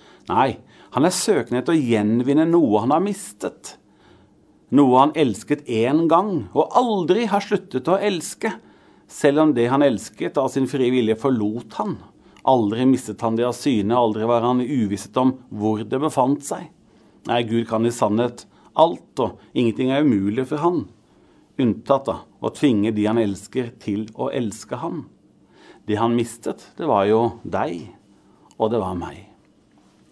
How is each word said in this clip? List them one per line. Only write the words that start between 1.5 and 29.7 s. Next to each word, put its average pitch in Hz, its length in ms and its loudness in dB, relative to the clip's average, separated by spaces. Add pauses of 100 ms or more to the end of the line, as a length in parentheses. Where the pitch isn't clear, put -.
etter 170 100 0
å 151 120 2 (100)
gjenvinne 120 560 2
noe 117 320 4
han 131 100 2
har 165 80 2
mistet. - 800 -8 (920)
Noe 127 300 6
han 151 180 2
elsket 143 480 -2
en 131 440 2
gang, 185 180 2 (260)
og - 240 0
aldri 208 480 0
har 196 160 -2
sluttet 131 480 -4
å 196 80 2
elske, 196 540 -4 (580)
selv 147 320 4
om 156 120 6
det 117 160 2
han 139 120 4
elsket - 560 -2
av 131 120 2
sin 135 200 0
frie 127 220 2
vilje 110 260 2
forlot 113 600 -2
han. 311 180 -4 (500)
Aldri 120 400 2
mistet 117 360 -2
han 113 160 0
det 120 80 0
av 120 100 -4
syne, 113 400 0
aldri 110 300 0
var 120 180 2
han 123 180 2
i 117 60 -6
uvisshet 107 540 -2
om 127 100 2 (160)
hvor 107 380 -2
det 131 120 -4
befant 139 480 0
seg. 175 220 -10 (580)
Nei, 120 180 0
Gud 113 240 -2
kan 113 160 -2
i 120 80 0
sannhet 120 520 -2 (340)
alt, 165 400 0
og 110 220 -4 (100)
ingenting 123 400 0
er 147 160 2
umulig 110 420 0
for 151 140 -6
han, 170 220 0 (760)
unntatt 131 460 0
da, 101 80 -2 (240)
å 117 160 -4
tvinge 110 400 2
de 104 100 0
han 113 160 0
elsker 117 520 -6 (100)
til 107 220 -6 (100)
å 127 180 -6
elske 117 480 -8
ham. 165 220 -8 (800)
Det 104 140 -2
han 117 160 2
mistet, - 480 -4 (160)
det - 100 -4
var 202 220 4
jo 220 80 4 (240)
deg, 139 400 -6 (720)
og 110 160 -2
det 117 100 0
var 92 160 -6
meg. 71 220 -10 (920)